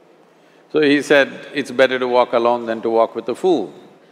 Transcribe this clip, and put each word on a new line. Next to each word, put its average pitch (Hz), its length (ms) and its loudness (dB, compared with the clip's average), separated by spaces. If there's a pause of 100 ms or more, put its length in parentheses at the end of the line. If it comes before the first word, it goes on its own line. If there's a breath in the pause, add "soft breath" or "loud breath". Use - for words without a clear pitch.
(720 soft breath)
So 151 80 0
he 143 220 2
said, 139 260 4 (240)
"It's 131 180 -8
better 127 280 2
to 127 80 -2
walk 123 260 2
alone 120 320 0
than 113 160 -6
to 117 80 -4
walk 113 260 0
with 117 140 -8
a 117 60 -6
fool." 139 360 -2 (400)